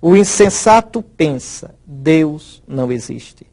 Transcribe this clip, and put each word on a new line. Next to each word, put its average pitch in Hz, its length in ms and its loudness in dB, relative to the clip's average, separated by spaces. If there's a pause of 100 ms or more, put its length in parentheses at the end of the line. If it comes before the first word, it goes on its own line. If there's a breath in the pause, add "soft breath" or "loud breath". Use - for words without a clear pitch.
O 175 140 4
insensato 214 840 2
pensa, - 760 -8 (100)
"Deus 151 800 -2
não 131 240 -6
existe." 123 640 -12